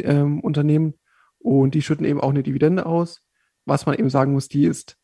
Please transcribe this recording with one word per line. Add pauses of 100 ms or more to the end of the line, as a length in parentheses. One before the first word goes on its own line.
ähm,
Unternehmen. (460)
Und
die
schütten
eben
auch
eine
Dividende
aus. (440)
Was
man
eben
sagen
muss,
die
ist